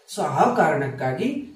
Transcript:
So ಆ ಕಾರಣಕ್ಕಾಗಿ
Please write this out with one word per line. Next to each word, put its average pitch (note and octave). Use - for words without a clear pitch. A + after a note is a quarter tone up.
So G3+
ಆ G3+
ಕಾರಣಕ್ಕಾಗಿ C#3